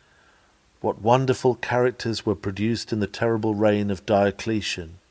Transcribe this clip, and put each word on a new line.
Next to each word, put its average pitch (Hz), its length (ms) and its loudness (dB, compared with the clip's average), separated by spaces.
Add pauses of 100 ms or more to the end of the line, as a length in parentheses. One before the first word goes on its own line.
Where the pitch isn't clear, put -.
(800)
What 104 200 -2
wonderful 127 540 2
characters 123 720 -2
were 104 100 2
produced 107 580 -4
in 110 60 0
the 101 80 0
terrible 113 460 -2
reign 104 380 2
of 95 140 -6
Diocletian. 98 960 -2 (120)